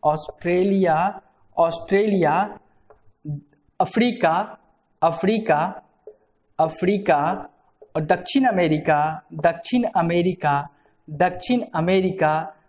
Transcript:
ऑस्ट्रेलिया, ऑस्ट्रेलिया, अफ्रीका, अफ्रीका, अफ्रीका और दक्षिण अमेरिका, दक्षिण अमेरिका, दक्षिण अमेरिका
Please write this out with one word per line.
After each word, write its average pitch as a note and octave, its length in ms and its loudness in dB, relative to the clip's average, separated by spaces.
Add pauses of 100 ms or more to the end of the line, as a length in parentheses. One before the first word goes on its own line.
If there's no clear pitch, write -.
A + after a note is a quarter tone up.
ऑस्ट्रेलिया, F3 1160 0 (380)
ऑस्ट्रेलिया, F#3+ 1000 0 (1200)
अफ्रीका, G#3+ 760 0 (440)
अफ्रीका, F3+ 800 0 (800)
अफ्रीका F3 880 0 (460)
और D#3+ 60 -2
दक्षिण F3+ 420 0
अमेरिका, D#3 760 0 (120)
दक्षिण E3+ 500 0 (120)
अमेरिका, E3+ 720 0 (420)
दक्षिण F3+ 520 0 (120)
अमेरिका E3+ 800 0 (140)